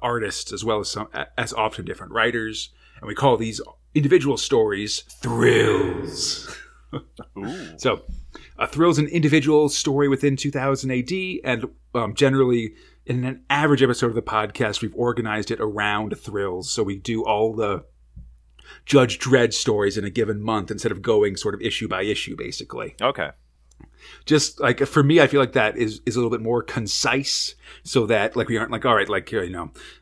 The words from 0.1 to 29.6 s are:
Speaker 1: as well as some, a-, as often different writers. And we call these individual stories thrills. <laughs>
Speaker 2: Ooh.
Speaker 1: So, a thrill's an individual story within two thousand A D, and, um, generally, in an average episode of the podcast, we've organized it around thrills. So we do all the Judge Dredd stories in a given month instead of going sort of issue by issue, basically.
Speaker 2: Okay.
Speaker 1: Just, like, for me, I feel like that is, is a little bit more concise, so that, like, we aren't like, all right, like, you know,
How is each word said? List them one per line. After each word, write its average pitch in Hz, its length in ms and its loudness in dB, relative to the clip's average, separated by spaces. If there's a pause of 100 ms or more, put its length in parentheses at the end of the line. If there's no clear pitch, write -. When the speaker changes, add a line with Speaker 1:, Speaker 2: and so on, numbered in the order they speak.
Speaker 1:
as 104 140 -8
well 110 160 0
as - 100 -6
some, 107 220 -8
a-, - 140 -8 (100)
as 113 160 -4
often 107 320 -2
different - 260 -12
writers. 110 600 -2 (260)
And - 80 -14
we 104 80 -8
call 131 220 4
these 113 240 -4 (340)
individual 143 400 4
stories 104 720 0 (160)
thrills. 113 1300 0 (380)
<laughs> - 460 -16
Speaker 2:
Ooh. 101 400 -12
Speaker 1:
So, 113 240 0 (580)
a - 80 -2
thrill's 160 300 4
an 151 100 2
individual 151 640 4
story 143 400 2
within 139 260 2
two 143 160 -4
thousand 135 400 -2
A 127 100 0
D, 185 440 -4
and, 120 240 -2 (260)
um, 110 200 -2
generally, 127 580 4 (320)
in 123 180 -2
an 127 260 -6
average 143 320 4
episode 123 260 2
of 113 80 -2
the 113 60 -2
podcast, 107 600 -2
we've 107 120 -6
organized 113 580 -2
it 113 100 -4
around 104 560 -2
thrills. 98 520 -6
So 113 140 -2
we 101 140 -4
do 110 260 -4
all 110 300 0
the 104 320 -2 (1000)
Judge 131 340 4
Dredd 123 340 4
stories 104 440 0
in 101 80 -4
a 101 40 -6
given 104 320 -2
month 104 300 -4
instead 107 200 -4
of 101 100 -8
going 104 340 2
sort 101 180 -4
of 98 80 -10
issue 110 260 -4
by 92 160 -4
issue, 104 320 -4
basically. - 640 -12
Speaker 2:
Okay. 101 280 -2 (960)
Speaker 1:
Just, - 340 0
like, 123 260 0
for 147 180 2
me, 156 180 6
I 139 60 8
feel 139 120 2
like 127 140 2
that 107 240 2
is, 107 280 -2
is 110 100 -4
a 123 40 0
little 117 120 0
bit 113 100 -4
more 113 220 -2
concise, - 920 -4 (280)
so 117 240 2
that, 107 280 2
like, 117 140 -2
we 113 80 0
aren't 110 140 -4
like, 110 140 -4
all 120 100 4
right, 98 120 2
like, 98 240 -4
you 92 180 -4
know, 85 220 -10 (300)